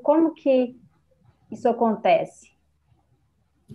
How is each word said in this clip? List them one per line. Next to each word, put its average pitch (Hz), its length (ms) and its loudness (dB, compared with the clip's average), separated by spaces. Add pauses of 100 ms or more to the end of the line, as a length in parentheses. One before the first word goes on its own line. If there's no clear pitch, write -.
Como 320 320 0
que 254 440 -2 (760)
isso 226 180 -4
acontece? 220 840 -2 (1200)